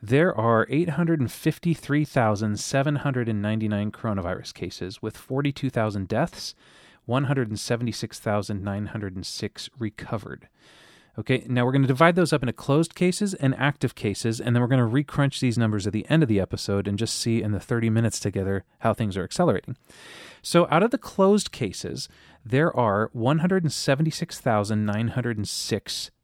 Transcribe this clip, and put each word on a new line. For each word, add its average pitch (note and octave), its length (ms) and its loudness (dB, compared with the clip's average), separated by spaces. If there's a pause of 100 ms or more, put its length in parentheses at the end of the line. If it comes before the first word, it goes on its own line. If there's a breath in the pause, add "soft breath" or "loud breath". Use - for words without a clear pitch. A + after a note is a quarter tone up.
there C#3 360 2
are A2+ 300 4
eight E3 220 0
hundred E3 300 0
and A#2 120 0
fifty-three D3+ 720 -2
thousand G#2+ 560 0
seven C#3 360 0
hundred B2+ 300 -2
and A2 140 -2
ninety-nine G#2+ 500 0
coronavirus G2 640 -6
cases, - 480 -10
with G#2+ 160 -8
forty-two C3+ 540 -2
thousand G#2+ 380 -2
deaths, - 460 -2 (520 soft breath)
one C3 180 0
hundred C3 240 0
and G#2+ 100 -4
seventy-six A#2 600 -4
thousand G#2 420 -2
nine G2+ 240 -4
hundred G2 300 -8
and F#2 80 -8
six - 540 -10
recovered. G#2+ 720 -8 (680 soft breath)
Okay, B2+ 320 -2
now B2 160 2
we're B2+ 80 2
gonna C#3 140 4
divide D#3+ 300 6
those F3 180 4
up C#3 80 2
into A#2+ 100 -2
closed D#3 420 2
cases F#3 400 0
and C3+ 200 0
active C3+ 400 -2
cases, A2+ 480 -2
and A#2+ 120 0
then A#2+ 60 4
we're B2 80 2
gonna B2+ 160 4
recrunch C#3 560 0
these B2 160 2
numbers G#2+ 300 2
at G2 80 -2
the G#2+ 160 0
end D#3+ 120 6
of C#3 60 2
the G#2 120 4
episode G2 460 -2
and G2+ 120 -2
just A2+ 160 -2
see A2+ 260 0
in G#2+ 120 -2
the F#2+ 80 -2
thirty A#2 280 0
minutes A2+ 320 2
together G2 440 -2 (160)
how A2 120 2
things G2+ 240 -2
are F#2 80 -4
accelerating. C#3 520 0 (680 loud breath)
So - 280 4
out E3 120 4
of A#3 80 2
the C#4 80 -2
closed G3 520 2
cases, - 600 -6 (340 soft breath)
there C3 320 2
are A2 380 2
one B2+ 240 2
hundred F3+ 240 2
and D3+ 100 0
seventy-six D#3 680 0
thousand G#2+ 460 2
nine G#2+ 240 0
hundred A#2+ 300 -2
and G2+ 100 -4
six - 640 -6 (140)